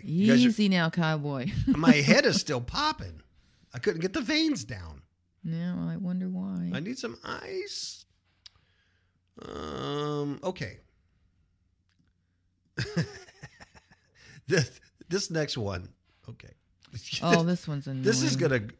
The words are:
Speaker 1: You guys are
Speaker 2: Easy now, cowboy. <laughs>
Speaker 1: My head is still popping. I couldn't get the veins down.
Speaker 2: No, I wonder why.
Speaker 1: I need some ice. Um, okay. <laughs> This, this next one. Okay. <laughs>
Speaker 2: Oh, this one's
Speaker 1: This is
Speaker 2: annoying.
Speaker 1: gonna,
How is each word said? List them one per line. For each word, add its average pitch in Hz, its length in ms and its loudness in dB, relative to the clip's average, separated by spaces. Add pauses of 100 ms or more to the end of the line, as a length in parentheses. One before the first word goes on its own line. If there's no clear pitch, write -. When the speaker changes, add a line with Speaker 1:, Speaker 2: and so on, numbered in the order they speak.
Speaker 1:
You 175 280 4
guys 247 120 8
are - 20 8
Speaker 2:
Easy 214 220 4
now, 175 200 4
cowboy. 151 720 0
<laughs> - 80 0
Speaker 1:
My 240 280 6
head 147 300 6
is 196 140 4
still 127 220 -2
popping. 123 600 -4 (520)
I 123 60 -12
couldn't 170 200 0
get 185 140 -4
the 330 80 0
veins 302 420 0
down. 87 380 -12 (420)
Speaker 2:
No, 170 480 -4
I 165 60 -4
wonder 185 320 -4
why. 185 440 -4
Speaker 1:
I 135 60 -4
need 214 180 -6
some 233 280 -10
ice. - 800 -10 (1400)
Um, 143 1000 -6
okay. 170 380 -8 (2000)
<laughs> - 80 -6 (1600)
This, 156 320 2 (300)
this 190 220 -2
next 156 260 -2
one. 95 320 -4 (400)
Okay. - 240 -20 (400)
<laughs> - 300 -8
Speaker 2:
Oh, 170 200 6
this 175 240 0
one's 143 200 -6
Speaker 1:
This 135 340 0
is 311 140 2
Speaker 2:
annoying. 139 320 2
Speaker 1:
gonna, - 120 -14